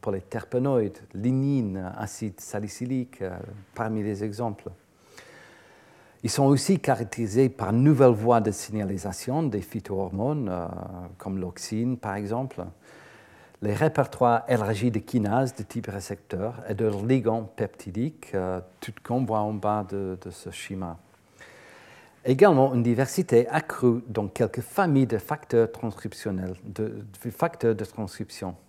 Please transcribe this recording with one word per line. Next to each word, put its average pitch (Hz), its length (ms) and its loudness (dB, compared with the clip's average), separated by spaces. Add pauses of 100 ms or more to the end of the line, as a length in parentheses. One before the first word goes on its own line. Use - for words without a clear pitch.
pour 104 120 -4
les 95 80 -4
terpénoïdes, 123 760 -2 (160)
lignine, 117 840 0
acide 110 420 -8
salicylique, 123 840 -6
euh, 90 140 -6 (380)
parmi 110 300 -2
les 101 180 -4
exemples. 107 480 -6 (1500)
Ils 113 80 -2
sont 139 140 2
aussi 143 340 4
caractérisés 117 720 2
par 101 240 -2
nouvelles 131 400 8
voies 113 280 4
de 107 120 0
signalisation 104 920 -4
des 104 200 -2
phytohormones, 101 840 -4
euh, 87 200 -4 (500)
comme 95 220 -6
l'auxine 110 560 -4
par 104 180 -6
exemple, 107 480 -6 (1000)
les 104 140 0
répertoires 131 760 4
élargis 110 440 2
de 107 80 -2
kinases 120 560 0
de 104 80 -8
type 113 240 -8
récepteur 101 800 -8
et 107 60 -2
de 110 140 2 (160)
ligands 113 520 2
peptidiques, 110 800 -6
euh, 92 240 -2 (180)
tout - 140 -12 (100)
qu'on 127 220 0
voit 110 160 0
en 107 140 -2
bas 104 360 0
de, 95 340 -4
de 92 60 -10
ce - 200 -14
schéma. 87 480 -8 (1300)
Également 135 480 8
une 120 120 2
diversité 120 640 4
accrue 123 580 2
dans 104 220 -4
quelques 113 320 -2
familles 139 480 4
de 113 100 0
facteurs 117 540 2
transcriptionnels, 101 840 -6 (100)
de, 107 400 -8 (200)
de 123 80 -6
facteurs 127 420 0
de 104 100 -4
transcription. 101 720 -10 (140)